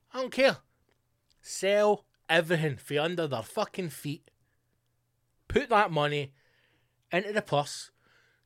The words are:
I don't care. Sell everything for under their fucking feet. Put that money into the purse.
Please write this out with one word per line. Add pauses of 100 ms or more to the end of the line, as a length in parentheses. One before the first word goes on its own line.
(140)
I
don't
care. (800)
Sell (240)
everything
for
under
their
fucking
feet. (1200)
Put
that
money (800)
into
the
purse. (560)